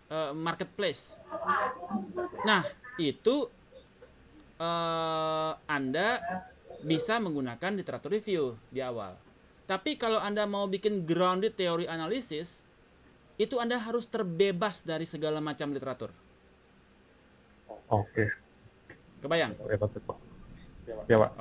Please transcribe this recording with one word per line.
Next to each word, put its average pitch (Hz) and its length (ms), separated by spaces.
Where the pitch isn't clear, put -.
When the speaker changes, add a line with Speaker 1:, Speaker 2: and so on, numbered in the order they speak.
Speaker 1:
eh, 156 260
marketplace. 165 800
Nah, 208 160
itu, 226 480
eh, 160 880
Anda 156 560
bisa 160 320
menggunakan 156 560
literatur 156 400
review 175 400
di 127 160
awal. 104 320
Tapi 190 320
kalau 220 240
Anda 208 240
mau 202 240
bikin 190 400
grounded 185 480
theory 175 320
analysis, 165 720
itu 220 240
Anda 233 160
harus 226 320
terbebas 196 720
dari 165 240
segala 156 320
macam 151 360
literatur. 123 360
Speaker 2:
Oke. 107 440
Speaker 1:
Kebayang? 139 360
Speaker 2:
Ya, 107 200
Pak. 104 120
Ya, 113 80
Pak. 107 240